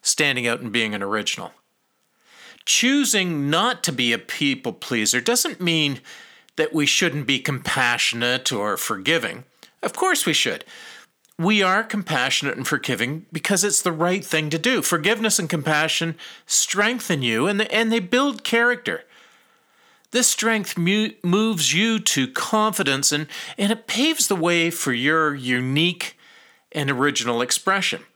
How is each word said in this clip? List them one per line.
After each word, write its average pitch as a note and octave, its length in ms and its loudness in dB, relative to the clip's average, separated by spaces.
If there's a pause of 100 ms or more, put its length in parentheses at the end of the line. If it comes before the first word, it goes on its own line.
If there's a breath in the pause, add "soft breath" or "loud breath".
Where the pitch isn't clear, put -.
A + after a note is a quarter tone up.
standing B2+ 460 0
out - 140 0
and A#2 100 -8
being G#2+ 240 0
an G2 80 -4
original. G2+ 480 -4 (1120 loud breath)
Choosing G3 840 2
not G#3 320 2
to E3+ 80 0
be A#2+ 220 2
a A#2 40 0
people C3 560 -2
pleaser A#2+ 480 -2
doesn't A#3+ 400 0
mean D#3 400 0 (540 loud breath)
that D#3 180 0
we D3 140 2
shouldn't D3 400 0
be C3+ 100 2
compassionate B2 1120 0
or G#2 260 0
forgiving. A2+ 680 -2 (400 loud breath)
Of - 100 -2
course F#4 320 0
we - 80 2
should. - 320 -2 (760 loud breath)
We G3+ 220 2
are F#3+ 220 2
compassionate C#3+ 760 -2
and C3 100 -6
forgiving C3+ 640 -2
because F3+ 320 0
it's G3+ 200 0
the F3+ 80 0
right F3 340 0
thing D#3 240 -2
to D#3+ 80 -2
do. A#3 240 0
Forgiveness G#3 560 0
and E3+ 100 -2
compassion D#3 680 0 (320 loud breath)
strengthen G#3 760 0
you, A#2+ 240 2
and, G3+ 160 2 (100)
and A3 200 2
they A#3 80 2
build B3 440 0
character. A#3 600 0 (1040 soft breath)
This A#3+ 180 2
strength G#3+ 520 0
mu-, G#3 320 2 (120)
moves F#3 520 2
you A3 240 2
to C3+ 280 0
confidence, F#3 840 0
and, D3 160 -2 (280 loud breath)
and G3+ 160 0
it A3 140 -2
paves D4+ 420 0
the G3+ 80 2
way E3+ 360 2
for C#3+ 220 -2
your D3 420 0
unique C3+ 800 0 (540 soft breath)
and C#3+ 180 -2
original B2 540 0
expression. - 580 -2 (140)